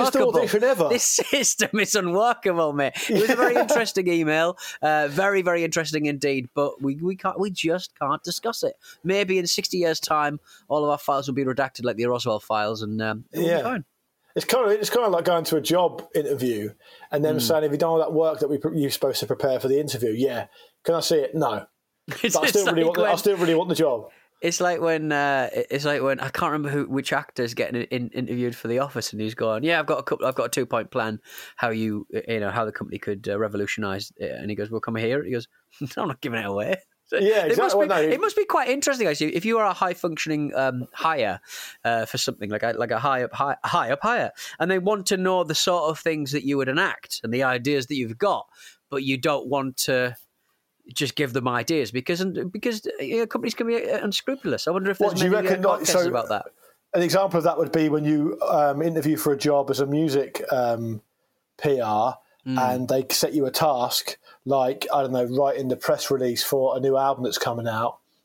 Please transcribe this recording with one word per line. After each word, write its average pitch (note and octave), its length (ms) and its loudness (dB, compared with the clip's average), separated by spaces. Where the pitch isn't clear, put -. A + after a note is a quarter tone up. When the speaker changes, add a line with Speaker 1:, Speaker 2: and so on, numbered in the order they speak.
Speaker 1:
unworkable. B3 240 4
Speaker 2:
audition G#3 260 2
ever. G3+ 240 4
Speaker 1:
This A#3+ 160 2
system - 760 0
is G3 160 0
unworkable, F3+ 760 2
mate. C#3 220 0
It G3+ 100 4
was A3 80 4
a B3+ 80 4
very B3 200 4
Speaker 2:
Yeah. B3 60 6
<laughs> A#3 60 0
Speaker 1:
interesting G#3 400 2
email, E3 480 2
uh, D3+ 300 2
very, F#3+ 320 2
very E3+ 220 2
interesting D#3 420 -2
indeed. C#3 480 0
But C#3+ 260 0
we, C#3 160 -2
we F3+ 180 -2
can't, F#3 240 -4
we G3+ 120 -2
just F3 480 -2
can't D3 240 -2
discuss - 400 -6
it. C3+ 100 -2
Maybe F#3 360 0
in F3 80 0
sixty - 300 -2
years' E3 240 0
time, D3 400 0
all D3+ 140 2
of D3 60 2
our C#3+ 80 2
files C#3 320 -2
will C3+ 60 -2
be C#3 100 0
redacted C3 400 -2
like A2+ 120 -2
the A#2 100 0
Roswell A#2+ 340 0
files, G#2+ 400 -2
and, G#2+ 220 -4
um, A2 300 -4
it - 80 -4
will E3+ 80 2
Speaker 2:
Yeah. E3+ 100 4
Speaker 1:
be C3+ 60 0
fine. A3+ 200 -4
Speaker 2:
It's - 80 -2
kinda, A#3+ 260 2
it's G#3 200 2
kinda A#3+ 200 2
like E3+ 160 2
going E3+ 180 2
to D#3+ 140 0
a - 20 2
job E3 520 0
interview B2 580 -2
and D3+ 120 2
them D#3 120 2
Speaker 1:
Mm. B2+ 40 0
Speaker 2:
saying, D3+ 220 2
"Have D3+ 80 2
you D3 80 0
done E3 120 2
all E3 80 4
that D#3+ 140 2
work D#3 280 2
that D3 80 2
we C#3+ 100 0
pre-, D#3+ 220 -2
you're C#3 100 2
supposed - 300 0
to - 80 -4
prepare C3 320 0
for C3 80 -2
the C#3 100 4
interview?" B2 320 -2
"Yeah." A#2 380 0
"Can E3+ 140 2
I D#3 40 0
see D#3+ 180 2
it?" C#3 180 0
"No." A#2+ 300 -2
Speaker 1:
<laughs> - 0 -
It's, - 140 0
Speaker 2:
But D#3+ 60 2
I C#4+ 80 2
Speaker 1:
it's - 20 4
Speaker 2:
still G3 160 2
really E3 160 4
Speaker 1:
like D#3+ 60 4
Speaker 2:
want F3 80 0
the, F3 80 4
I - 60 2
Speaker 1:
when, E3+ 80 2
Speaker 2:
still G3+ 180 2
really E3+ 180 4
want F3+ 140 2
the D#3 80 0
job. C3 340 2
Speaker 1:
it's E3+ 180 -2
like F3 200 0
when, D#3+ 320 0
uh, C#3 420 2
it, B2 160 -2
it's C#3 140 -2
like C#3+ 180 0
when, C3+ 160 0
I C3+ 120 -6
can't E3 200 0
remember D3 180 -2
who, C#3+ 180 0
which C3+ 260 -2
actor's B2 420 -2
getting A#2+ 280 -2
in, B2 260 -4
interviewed B2 480 -4
for - 100 -12
The A#2+ 140 0
Office, C3 320 -4
and G#2+ 100 -6
he's A2 140 -6
going, A2 260 -2
"Yeah, E3 160 2
I've D3+ 80 -2
got C#3+ 140 0
a - 20 -12
couple, - 240 -2
I've B2+ 80 0
got A#2+ 120 -2
a - 20 -6
two-point A#2 420 -2
plan A2 300 -4
how A#2+ 160 -2
you, A2 420 -2
uh, G#2+ 140 -4
you A2+ 140 -2
know, G2+ 100 -2
how A2+ 140 -2
the G#2+ 80 -4
company - 260 -10
could, G#2 300 -6
uh, G2+ 100 -2
revolutionise G2+ 800 -4
it." D#2 160 -6
And C2 180 -8
he G#2 60 -4
goes, G#2 120 -6
"Well, A2 120 -4
come A2+ 160 -4
here." A#2 260 0
He F2+ 80 -8
goes, A#2+ 160 -4
<laughs> C#3+ 160 -8
"I'm G3+ 120 -2
not B2+ 120 -8
giving A#2 200 -4
it G#2 60 -6
away." G2+ 280 -2
So - 120 -2
Speaker 2:
Yeah, G3 260 4
Speaker 1:
it D#3 40 0
must D4+ 180 2
Speaker 2:
exactly. G3+ 80 6
Speaker 1:
be, G3+ 60 0
Speaker 2:
Well, E3+ 120 4
no. D#3 120 4
Speaker 1:
it D#4 80 -2
must G#4+ 120 0
be G#4 120 2
quite C4+ 240 2
interesting, C4+ 360 0
actually, D3+ 300 0
if E3+ 80 -2
you A3+ 140 2
are G#3+ 80 4
a F3+ 80 2
high-functioning, D#3+ 840 -2
um, B2+ 380 0
hire, A#2+ 440 0
uh, A#2 220 0
for - 100 -8
something A2+ 320 -4
like G#2 140 -2
a, A#2 160 0
like A2+ 140 -2
a A2 60 0
high C3 260 0
up, - 100 -8
high, C#3 280 -2
high C#3 280 0
up C#3 100 0
hire, G#3 320 -2
and E3+ 120 0
they F#3+ 80 2
want G3 300 0
to F#3+ 100 2
know F#3 260 2
the D#3 100 -4
sort E3+ 360 2
of D#3 80 -6
things D3+ 340 -2
that D3 140 -2
you C#3 100 0
would C3+ 140 0
enact D#3+ 520 -2
and A2+ 100 -6
the B2+ 100 0
ideas B2+ 460 0
that D3 80 -4
you've A2+ 200 -4
got, F3 300 -2
but C#3 140 -4
you C3+ 160 -2
don't C#3 300 -2
want C3+ 280 -2
to B2+ 400 0
just C#3+ 200 -2
give C3+ 200 -2
them B2+ 120 0
ideas A#2+ 440 0
because, E3+ 340 -4
because, G#3+ 360 -4
uh, A4 160 -8
you - 160 -2
know, A#3 80 0
companies A3+ 280 -4
can A#3 120 -4
be, A#3 100 0
uh, - 120 0
unscrupulous. G3+ 640 -4
I D#3 40 0
wonder F#3+ 200 0
if F#3+ 80 -2
there's G#3 140 2
Speaker 2:
What, F3+ 60 -2
do F#3+ 80 2
you F#3 40 4
Speaker 1:
many, G3 160 2
uh, F#3 40 2
Speaker 2:
reckon, F3+ 120 2
like, F#3+ 200 2
Speaker 1:
podcasts D#3+ 40 -2
Speaker 2:
so F3 40 2
Speaker 1:
about A#2+ 220 -2
that. G#2 160 -2
Speaker 2:
An F3 80 4
example F3 360 2
of D#3 60 0
that E3 140 2
would D3+ 140 0
be D#3 180 4
when D3+ 160 2
you, D3+ 320 0
um, D3 320 4
interview D#3 360 2
for D3+ 160 0
a C#3 40 2
job C#3+ 340 2
as - 100 0
a C#3 60 4
music, C#3+ 640 0
um, A#2 520 0
P C#3 240 0
R G#2+ 360 0
Speaker 1:
Mm. C3 120 -2
Speaker 2:
and B2+ 140 -4
they C3 200 0
set - 240 0
you C#3 140 2
a B2+ 40 -2
task, B2+ 680 0
like, C3 480 0
I D3 80 2
don't C3 120 -2
know, B2+ 120 2
writing C3 440 0
the B2+ 100 0
press - 320 -2
release B2+ 340 0
for C3 320 2
a C3 40 -2
new C3+ 180 2
album C3+ 260 0
that's A2 140 -4
coming A#2 280 -2
out, A2+ 340 -2